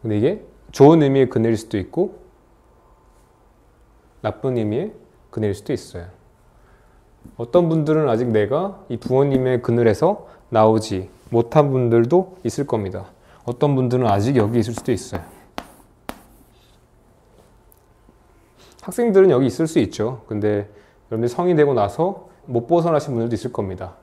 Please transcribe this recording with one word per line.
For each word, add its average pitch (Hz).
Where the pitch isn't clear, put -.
근데 107
이게 165
좋은 156
의미의 135
그늘일 113
수도 107
있고 170
나쁜 131
의미의 117
그늘일 104
수도 -
있어요. -
어떤 165
분들은 156
아직 120
내가 123
이 117
부모님의 127
그늘에서 120
나오지 110
못한 135
분들도 127
있을 139
겁니다. 98
어떤 143
분들은 127
아직 107
여기 113
있을 110
수도 -
있어요. 95
학생들은 190
여기 131
있을 160
수 160
있죠. 117
근데 104
여러분들 113
성인이 175
되고 143
나서 160
못 117
벗어나신 160
분들도 117
있을 117
겁니다. 95